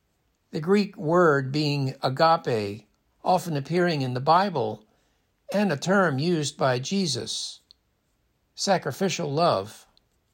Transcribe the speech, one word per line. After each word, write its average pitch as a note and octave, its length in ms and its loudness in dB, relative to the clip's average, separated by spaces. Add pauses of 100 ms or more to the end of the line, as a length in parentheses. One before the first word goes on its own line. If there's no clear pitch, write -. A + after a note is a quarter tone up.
(500)
The E3 100 -6
Greek F#3+ 360 0
word D3+ 540 2
being C#3+ 520 -2
agape, C3 840 0 (380)
often F3+ 320 0
appearing D#3+ 460 0
in B2+ 120 -4
the B2+ 60 -4
Bible, D#3 640 0 (640)
and G3 220 0
a C#3 40 -2
term E3+ 420 2
used D3+ 380 -2
by C3 220 0
Jesus, D3 840 -6 (920)
sacrificial E3+ 800 -2
love. B2 540 -2 (480)